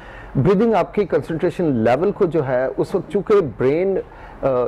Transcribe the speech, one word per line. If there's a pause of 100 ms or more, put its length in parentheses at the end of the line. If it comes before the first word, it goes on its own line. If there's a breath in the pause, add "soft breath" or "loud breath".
(360 loud breath)
Breathing
आपकी
concentration
level
को
जो
है
उस
वक्त,
चूँकि
brain,
अ, (640 loud breath)